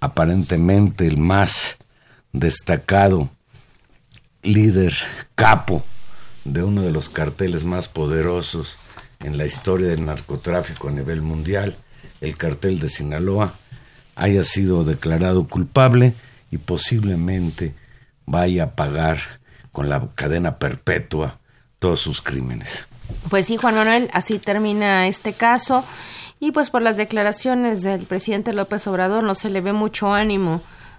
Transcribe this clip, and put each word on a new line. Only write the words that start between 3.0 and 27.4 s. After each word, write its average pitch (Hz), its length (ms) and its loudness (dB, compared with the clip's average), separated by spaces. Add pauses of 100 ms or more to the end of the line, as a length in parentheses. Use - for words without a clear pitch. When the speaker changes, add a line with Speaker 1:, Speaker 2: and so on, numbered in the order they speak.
Speaker 1:
líder, 101 520 4 (400)
capo 101 500 4 (640)
de 71 160 -2
uno 101 180 2
de 90 100 0
los 78 200 -4
carteles 80 540 -2
más 90 240 -4
poderosos 80 880 -2 (420)
en 71 180 -6
la 76 80 -2
historia 92 420 0
del 80 160 0
narcotráfico 76 840 -6
a 71 40 -4
nivel 76 300 -4
mundial, 82 540 -4 (440)
el 78 160 -8
cartel 80 440 -2
de 76 80 -4
Sinaloa, 90 680 -2 (600)
haya 98 280 2
sido 92 400 2
declarado 80 640 2
culpable 123 680 4 (360)
y 85 80 -6
posiblemente 87 1160 -2 (520)
vaya 87 380 2
a 73 120 -4
pagar 78 420 0 (540)
con 71 160 -4
la 69 260 -2
cadena 80 440 -2
perpetua 76 800 -4 (400)
todos 87 220 0
sus - 220 -6
crímenes. 64 640 -8 (420)
Speaker 2:
Pues 196 180 2
sí, 226 100 -2
Juan 220 180 2
Manuel, 226 380 2
así 202 260 -2
termina 208 720 0
este 196 240 -4
caso. 240 520 2 (560)
Y 294 120 -2
pues 302 180 0
por 240 120 0
las 220 140 2
declaraciones 214 840 0